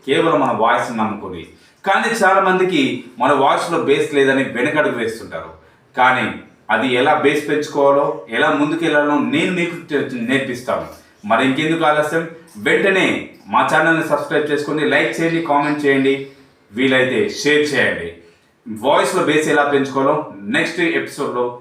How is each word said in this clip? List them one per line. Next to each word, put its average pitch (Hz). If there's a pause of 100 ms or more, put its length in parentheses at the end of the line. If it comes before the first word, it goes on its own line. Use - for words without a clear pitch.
కేవలం 156
మన 123 (100)
వాయిస్ని 123
నమ్ముకొని. 90 (400)
కానీ 220 (140)
చాలామందికి 185 (400)
మన 135 (120)
వాయిస్లో 165 (120)
బేస్ 147
లేదని 135 (120)
వెనకడుగు 147
వేస్తుంటారు. 95 (440)
కానీ 127 (460)
అది 113 (120)
ఎలా 147 (100)
బేస్ 147
పెంచుకోవాలో, 143 (320)
ఎలా 151 (100)
ముందుకెళ్లాలో 151 (200)
నేను 185
మీకు 170 (120)
తె-, 127
నేర్పిస్తాను. 131 (440)
మరి 113
ఇంకెందుకు 156
ఆలస్యం, 151 (420)
వెంటనే 185 (480)
మా 113 (100)
ఛానల్ని 160
సబ్స్క్రైబ్ 147
చేసుకోండి, 147 (100)
లైక్ 156
చేయండి, 165 (120)
కామెంట్ 147
చేయండి, 135 (580)
వీలైతే 127 (180)
షేర్ 147
చేయండి. 101 (560)
వాయిస్లో 165
బేస్ 151
ఎలా 147
పెంచుకోవాలో 135 (400)
నెక్స్ట్ 165 (180)
ఎపిసోడ్లో 123 (160)